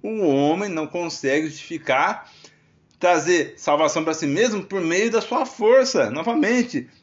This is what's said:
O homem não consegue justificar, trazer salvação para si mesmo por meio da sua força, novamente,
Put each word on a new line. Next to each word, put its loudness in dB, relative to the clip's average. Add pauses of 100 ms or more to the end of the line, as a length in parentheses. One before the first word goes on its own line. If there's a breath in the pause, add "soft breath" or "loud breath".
O -2
homem 2
não -4
consegue -2
justificar, -2 (720 loud breath)
trazer 2
salvação 0
para -2
si -6
mesmo 0
por -6
meio 0
da 0
sua -4
força, 2
novamente, -2 (140)